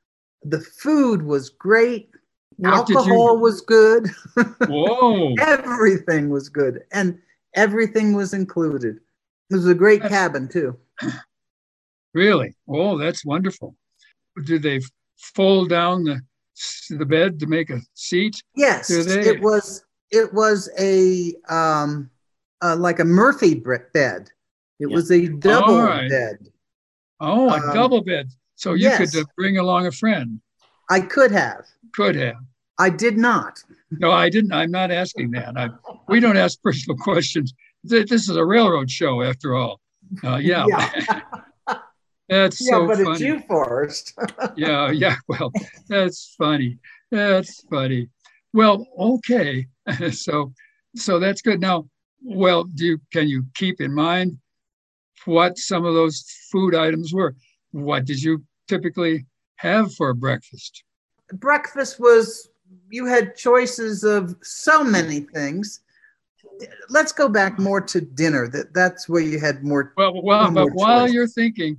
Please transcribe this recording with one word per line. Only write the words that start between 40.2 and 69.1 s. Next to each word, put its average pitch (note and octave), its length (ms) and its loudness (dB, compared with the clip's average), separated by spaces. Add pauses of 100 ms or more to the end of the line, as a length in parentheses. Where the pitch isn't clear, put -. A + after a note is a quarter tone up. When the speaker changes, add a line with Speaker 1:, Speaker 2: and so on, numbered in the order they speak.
Speaker 2:
Uh, B2+ 140 -4
yeah. D3+ 320 0
Speaker 1:
Yeah. - 580 -4
Speaker 2:
<laughs> - 40 -20 (960)
That's F#3+ 300 2
Speaker 1:
Yeah, B3+ 120 -2
Speaker 2:
so G#3+ 160 4
Speaker 1:
but G#3+ 100 0
Speaker 2:
funny. F#3+ 140 2
Speaker 1:
it's E3 100 -2
you, C#4 200 -2
Forrest. C#3+ 800 -4 (180)
<laughs> - 200 -8
Speaker 2:
Yeah, D3 340 -2
yeah. D#3+ 260 0 (120)
Well, B2+ 240 -6 (360)
that's F#3+ 500 -4
funny. C#3+ 400 -2 (320)
That's G3+ 580 0
funny. C3 400 -4 (460)
Well, G#3+ 320 4 (120)
okay. F#3+ 680 -2 (200)
<laughs> D#3+ 260 -4
So, D3 420 -6 (420)
so G3 220 -2
that's F#3+ 240 -2
good. G3+ 180 0
Now, F3+ 260 -2 (360)
well, F#3 420 0
do E3 220 -6
you, E3 120 0 (140)
can D#3 160 0
you C3 160 -2 (100)
keep F#3 280 -4
in C#3 120 -6
mind E3+ 440 -2 (880)
what F3 320 2
some F3 260 -4
of E3+ 80 -2
those E3 320 0 (260)
food F#3+ 240 0
items D#3+ 380 -2
were? F3 240 -2 (360)
What C#3+ 340 -4
did C3+ 160 -6
you D#3+ 200 -2 (260)
typically E3 580 -4 (300)
have G3+ 380 0
for C3+ 200 -2
breakfast? - 680 -8 (520)
Speaker 1:
Breakfast C#4 640 -4
was, A3+ 480 4 (400)
you A#3 160 -10
had A#3+ 320 0
choices A#3+ 680 0
of G3+ 360 0
so - 420 2
many E3+ 380 0
things. D#3 600 -8 (1080)
Let's D4 240 0
go C#4+ 160 0
back G3 300 0
more G3 240 0
to F#3+ 180 -4
dinner. C#3 480 -2
That, C3+ 240 -10
that's F#3 380 0